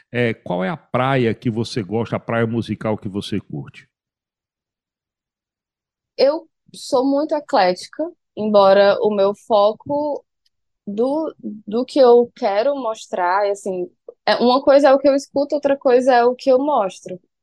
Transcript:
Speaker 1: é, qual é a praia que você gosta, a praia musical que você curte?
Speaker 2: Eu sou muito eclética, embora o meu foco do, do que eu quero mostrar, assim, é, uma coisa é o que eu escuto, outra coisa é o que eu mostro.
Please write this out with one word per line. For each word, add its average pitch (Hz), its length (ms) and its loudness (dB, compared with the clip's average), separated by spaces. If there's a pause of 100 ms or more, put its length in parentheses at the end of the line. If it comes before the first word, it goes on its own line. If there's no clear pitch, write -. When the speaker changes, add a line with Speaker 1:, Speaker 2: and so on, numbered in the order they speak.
(120)
Speaker 1:
é, 120 220 -2
qual 180 300 -6
é 185 60 -4
a 170 60 -8
praia 127 600 -2
que - 160 -6
você 110 320 -6
gosta, 107 320 -6
a 101 40 -4
praia 117 280 -2
musical 110 500 -6
que - 100 -12
você 98 320 -8
curte? - 480 -14 (2250)
Speaker 2:
Eu 294 320 0 (240)
sou 262 320 -2
muito 285 300 -2
eclética, 277 760 -2 (240)
embora 202 640 4
o 214 140 -2
meu 202 220 0
foco 269 880 -2 (640)
do, 262 520 -4
do 214 460 -8
que - 140 -2
eu 240 360 6
quero 233 400 -2
mostrar, 208 760 -2
assim, 185 360 -8 (380)
é, 208 120 2
uma 247 260 2
coisa 277 260 6
é 269 60 6
o - 20 6
que 277 100 0
eu 269 60 4
escuto, 285 400 -4
outra 285 240 -2
coisa 254 340 2
é 240 140 4
o 247 80 2
que 254 180 -2
eu 254 60 6
mostro. 226 640 -4 (240)